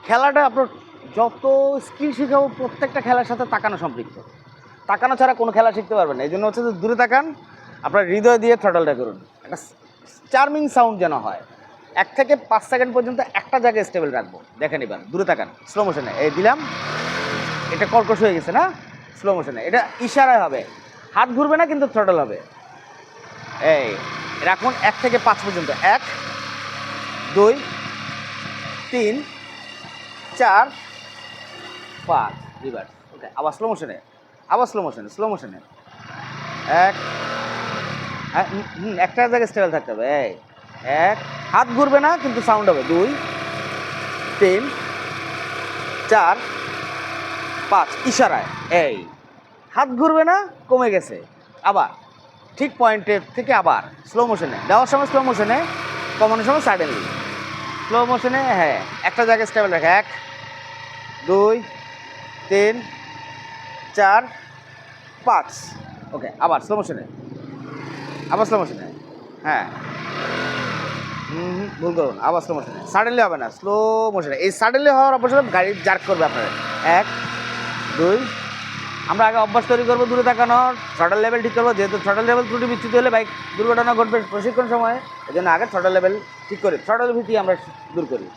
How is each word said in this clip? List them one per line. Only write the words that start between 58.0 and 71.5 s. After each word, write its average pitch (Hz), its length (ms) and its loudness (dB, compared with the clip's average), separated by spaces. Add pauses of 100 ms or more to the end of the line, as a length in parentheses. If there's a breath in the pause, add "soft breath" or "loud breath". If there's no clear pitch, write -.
মোশনে, 247 300 0 (180)
হ্যাঁ, 143 200 2 (300)
একটা 240 200 0
জায়গায় 220 220 4
স্টেবল 208 260 2
রাখে। 160 140 4 (100)
এক, 208 60 -8 (1200)
দুই, 202 280 6 (960)
তিন, 202 240 4 (1200)
চার, 202 240 6 (1080)
পাঁচ। 208 220 2 (640)
ওকে, 135 160 -8 (160)
আবার 160 220 2
স্লো 208 140 -2
মোশনে, 117 240 -8 (1300)
আবার 208 160 2
স্লো 214 140 2
মোশনে। 123 240 -8 (600)
হ্যাঁ, 120 200 0 (1600)
হুম, 170 280 -6